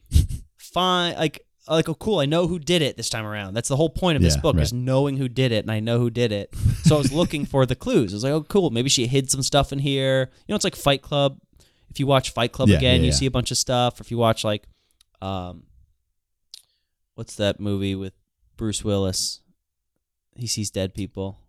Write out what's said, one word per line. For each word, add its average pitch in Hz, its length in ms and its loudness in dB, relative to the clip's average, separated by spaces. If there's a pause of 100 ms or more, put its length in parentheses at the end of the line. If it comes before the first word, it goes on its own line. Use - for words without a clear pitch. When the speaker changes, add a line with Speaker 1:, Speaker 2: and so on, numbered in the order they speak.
(100)
Speaker 1:
<laughs> - 460 0
find, 180 600 -2
like, - 260 -4 (240)
like, 160 220 2
"Oh, 156 40 -2
cool, 208 260 -2
I 139 40 2
know 160 220 2
who 175 120 -4
did 160 220 0
it 123 160 -2
this 113 140 -6
time 110 160 -6
around." 104 260 -8
That's 110 160 -4
the 139 80 0
whole 156 140 2
point 170 260 0
of 92 60 2
this 78 140 4
Speaker 2:
Yeah, 71 40 -2
Speaker 1:
book, 143 160 2
Speaker 2:
right. 78 60 4
Speaker 1:
is 110 100 0
knowing 131 460 0
who 135 100 -2
did 120 240 0
it, 107 120 2
and 107 60 -6
I 110 100 -2
know 117 180 0
who 120 100 2
did 117 240 0
it. 101 220 -6 (300)
So 151 100 6
I 151 40 4
was 131 140 0
looking 151 320 0
for 135 220 2
the 123 100 -2
clues. 139 380 0
I - 20 -6
was 107 80 -4
like, 139 80 0
"Oh, 156 120 0
cool, 180 260 2
maybe 120 180 0
she 123 180 2
hid 135 240 0
some 135 120 -2
stuff 139 280 0
in 139 100 -4
here." 135 500 0 (160)
You - 60 -4
know, 214 40 0
it's - 80 -2
like 190 120 -2
Fight 139 260 2
Club. 139 360 0 (520)
If - 100 -10
you 135 60 0
watch 135 240 2
Fight 117 220 -2
Club - 180 2
Speaker 2:
Yeah, 90 80 6
Speaker 1:
again, 123 220 4
Speaker 2:
yeah, 80 60 2
Speaker 1:
you - 20 -
Speaker 2:
yeah. 73 80 2
Speaker 1:
see 135 100 0
a 127 40 0
bunch 120 200 -2
of 120 80 -2
stuff. 123 420 0
Or - 20 -16
if - 80 -16
you 117 60 -4
watch, 113 280 2
like, 107 220 -4 (540)
um, 90 440 -10 (1500)
what's 117 220 -14
that 101 240 0
movie 98 340 -2
with 95 200 -8 (420)
Bruce 107 280 -6
Willis? 98 560 -2 (920)
He 123 120 -10
sees 104 240 -4
dead 95 240 -4
people. 98 540 -8